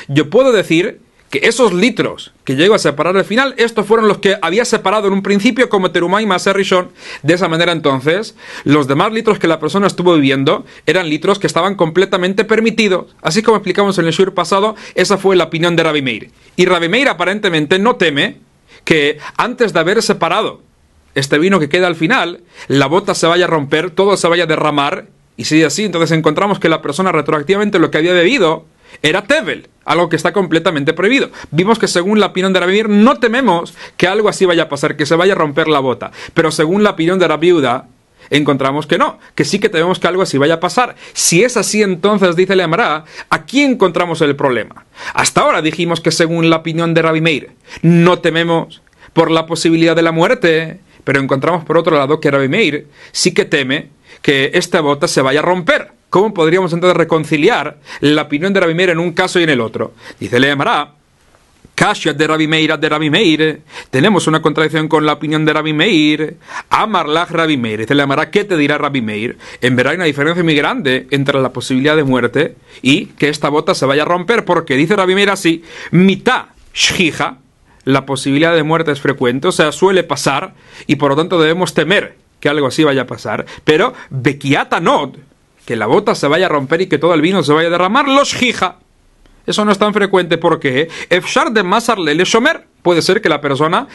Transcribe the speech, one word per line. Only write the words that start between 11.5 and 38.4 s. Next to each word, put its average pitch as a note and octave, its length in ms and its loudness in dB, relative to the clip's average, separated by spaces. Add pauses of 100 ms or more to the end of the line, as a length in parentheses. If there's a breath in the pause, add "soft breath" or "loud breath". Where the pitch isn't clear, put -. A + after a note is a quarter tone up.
completamente F#3 720 -2
permitidos. A3 760 0
Así E3+ 220 -2
como A3 140 4
explicamos G3 400 -2
en F#3+ 80 0
el D#3+ 80 0
shur F#3+ 200 0
pasado, G3+ 420 -2 (200 loud breath)
esa F#3 220 0
fue F#3+ 180 2
la E3+ 100 4
opinión E3 300 -2
de E3 80 2
Rabbi D3+ 180 0
Meir. A#2+ 300 -6 (240 soft breath)
Y F3+ 100 4
Rabbi E3+ 220 2
Meir A#3 220 2
aparentemente F3 680 0
no A#3+ 200 0
teme D#3 400 -2 (480 soft breath)
que D3 340 2 (160 loud breath)
antes G#3+ 380 -2
de F3 80 2
haber G3+ 200 2
separado F3 600 -2 (520)
este C#3+ 260 0
vino F#3+ 200 2
que D3+ 80 0
queda F3+ 200 0
al E3+ 80 -2
final, F3 460 -2 (260 loud breath)
la C#3 180 2
bota F#3 300 0
se E3+ 120 0
vaya F3 180 2
a E3 40 -4
romper, D#3+ 420 -2
todo F#3+ 240 2
se F#3 120 -2
vaya E3+ 160 0
a E3 40 -2
derramar, D3 600 -2 (300)
Y A#2 80 -10
si D#3 160 2
es D#3 60 4
así, G3+ 180 -4
entonces E3 320 0
encontramos D#3+ 420 0
que - 80 0
la D#3 140 0
persona F3+ 300 -2
retroactivamente D#3+ 680 0
lo D3+ 120 2
que D#3+ 80 0
había F3 140 2
bebido F3 520 2 (360 loud breath)
era D#3+ 220 0
tevel, G#3 460 -4 (160)
algo E3+ 240 0
que E3 60 0
está E3+ 180 -2
completamente D#3+ 600 0
prohibido. G3 360 0 (220 loud breath)
Vimos F#3 260 2
que G3+ 100 0
según G3 320 0
la F#3+ 80 2
opinión F#3 240 -2
de F#3 80 0
Rabbi F3 140 0
Meir, G#3+ 160 0
no A3 300 4
tememos A3 560 0 (200 loud breath)
que F3 120 0
algo G#3 200 0
así F#3 180 0
vaya E3+ 180 2
a D3+ 60 -4
pasar, D3 280 -4
que D3 80 -2
se D#3+ 100 2
vaya F#3 180 2
a F#3+ 40 0
romper D#3 300 0
la D3 120 2
bota. B2 320 -4 (220 loud breath)
Pero D#3+ 180 2
según E3+ 320 0
la G#3 80 4
opinión F3+ 280 -2
de E3+ 80 2
Rabbi D#3 200 0
Yehuda, C3 400 2 (420 soft breath)
encontramos C#3 580 0